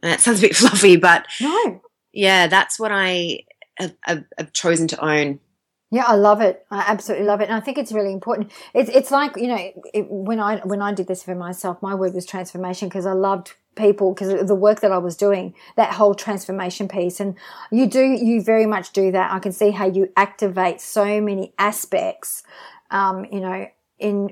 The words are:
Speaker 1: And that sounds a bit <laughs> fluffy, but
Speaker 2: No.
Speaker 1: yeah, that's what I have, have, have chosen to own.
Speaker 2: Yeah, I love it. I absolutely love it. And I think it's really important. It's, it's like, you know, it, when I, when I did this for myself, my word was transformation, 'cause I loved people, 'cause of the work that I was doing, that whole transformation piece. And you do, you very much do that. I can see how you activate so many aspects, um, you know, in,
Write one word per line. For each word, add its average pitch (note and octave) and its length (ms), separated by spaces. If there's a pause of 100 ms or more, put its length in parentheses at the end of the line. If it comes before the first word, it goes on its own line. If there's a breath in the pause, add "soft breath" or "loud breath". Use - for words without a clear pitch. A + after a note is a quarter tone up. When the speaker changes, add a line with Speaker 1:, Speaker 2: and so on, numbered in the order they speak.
Speaker 1:
And E3+ 100
that - 80
sounds A#3 180
a F#3+ 100
bit - 80
<laughs> - 0
fluffy, G3 400
but E3+ 300 (140)
Speaker 2:
No. D4+ 420 (300)
Speaker 1:
yeah, F#3+ 340
that's F#3 340
what A3 120
I F3+ 480 (360)
have, E3+ 260
have, E3 220 (140)
have - 160
chosen E3 340
to - 160
own. D3 340 (520)
Speaker 2:
Yeah, B3 160
I A#3+ 80
love G#3 260
it. F#3+ 300
I G3 180
absolutely G#3 380
love G#3 140
it. G3+ 80
And A3 60
I A3 60
think C4+ 180
it's A#3 140
really G3+ 200
important. G#3 380 (240 loud breath)
It's, A#3 160
it's C4 200
like, C#4 260
you A#3+ 100
know, G3 260 (220)
it, G#3+ 160
when G#3 300
I, G#3 200
when G3+ 220
I G3+ 100
did F#3+ 160
this F#3 140
for F#3+ 120
myself, F3+ 460
my G3 140
word F#3 200
was F3+ 120
transformation, F#3 640
'cause F#3 160
I G3 60
loved F#3+ 420 (220)
people, G3+ 380
'cause G3 140
of F#3+ 200
the G3+ 60
work G#3 260
that G#3 100
I F#3 80
was F3 180
doing, F#3+ 380 (220 soft breath)
that G#3+ 160
whole G#3 220
transformation F#3+ 720
piece. F3+ 320
And G3 160 (340 loud breath)
you B3 160
do, C4 160
you A#3 400
very A3 240
much G3+ 260
do F#3+ 200
that. - 200
I F#3+ 60
can F#3 140
see G#3 180
how G3 160
you F#3 300
activate F#3+ 640
so G#3 400
many G3 360
aspects, - 840 (480 loud breath)
um, F#3+ 400
you G3+ 80
know, F#3 300 (320)
in, G3+ 320